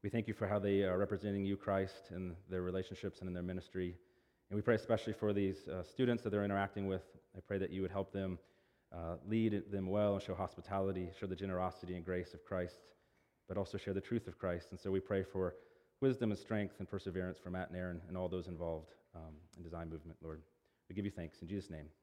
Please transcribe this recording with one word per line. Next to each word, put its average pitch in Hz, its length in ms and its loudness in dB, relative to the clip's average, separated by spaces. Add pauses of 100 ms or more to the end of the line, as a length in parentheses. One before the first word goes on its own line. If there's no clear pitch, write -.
We 104 60 0
thank 110 180 2
you 107 80 -2
for 107 120 0
how 104 120 4
they 98 260 6
are 92 120 4
representing 101 480 2
you, 98 120 2
Christ, 98 580 0
in 90 200 -4 (140)
their 90 140 -2
relationships 92 580 -4
and 92 80 -6
in 90 60 -4
their 87 80 -2
ministry. 90 520 -2 (560)
And 101 60 -2
we 107 60 2
pray 120 120 6
especially 110 380 2
for 104 200 2
these, 98 360 2
uh, 92 140 -4
students 123 400 2
that 107 80 0
they're 101 140 4
interacting 98 420 2
with. 95 160 2 (340)
I 92 40 -10
pray 98 180 -2
that 95 120 0
you 95 120 -2
would 90 80 0
help 98 220 -2
them, 95 260 -2 (540)
uh, 85 240 -4 (100)
lead 107 440 4
them 95 180 0
well 104 260 6
and 95 80 -2
show 95 120 -4
hospitality, 92 840 -2
show 101 80 -4
the 92 80 -2
generosity 90 640 -2
and 85 80 -6
grace 90 300 -2
of - 100 -16
Christ, 90 360 -2 (680)
but 95 80 -2
also 101 220 -2
share 98 160 -2
the 98 60 2
truth 113 280 0
of 87 100 -14
Christ. 87 320 -2
And 92 100 -10
so 98 100 -2
we 95 100 4
pray 95 220 2
for 92 320 0 (460)
wisdom 120 300 4
and 98 80 0
strength 104 400 -2
and 95 100 -8
perseverance 92 500 -4
for 90 120 -10
Matt 92 180 -2
and 90 100 -6
Aaron 87 300 -4
and 92 80 -6
all 92 120 0
those 90 200 -2
involved, 82 420 -4 (240)
um, 80 180 -12 (240)
in 87 60 -14
Design 82 260 -6
Movement, 80 340 -10
Lord. 80 200 -10 (460)
We 92 60 -10
give 98 100 0
you 101 60 0
thanks 82 300 -8
in 82 80 -10
Jesus' 98 220 -4
name. 78 160 -8 (160)